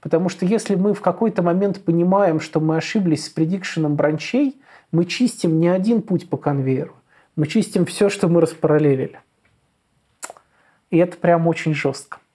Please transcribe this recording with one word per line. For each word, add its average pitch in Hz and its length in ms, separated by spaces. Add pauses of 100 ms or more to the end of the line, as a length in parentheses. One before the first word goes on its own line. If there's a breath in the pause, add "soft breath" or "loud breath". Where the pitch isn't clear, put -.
Потому 170 280
что - 160
если 208 300
мы 190 180
в - 80
какой-то 190 400
момент 185 420
понимаем, 175 560
что - 200
мы 156 180
ошиблись 160 480
с - 40
предикшеном 160 680
бранчей, 156 680 (300 soft breath)
мы 170 140
чистим 175 540
не 170 80
один 190 360
путь - 260
по - 80
конвейеру. 135 560 (420 soft breath)
Мы 151 120
чистим 196 400
всё, 202 240
что 196 160
мы 170 120
распараллелили. 151 800 (1700 soft breath)
И 170 80
это 175 180
прям 170 300
очень 160 260
жёстко. - 460 (160)